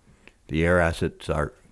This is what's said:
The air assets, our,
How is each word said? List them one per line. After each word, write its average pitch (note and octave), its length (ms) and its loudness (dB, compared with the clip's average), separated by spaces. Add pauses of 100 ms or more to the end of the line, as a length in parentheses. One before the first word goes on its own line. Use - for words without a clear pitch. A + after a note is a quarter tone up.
(480)
The D#2 160 -2
air F2 160 4
assets, E2 500 -2
our, D2+ 240 -2 (180)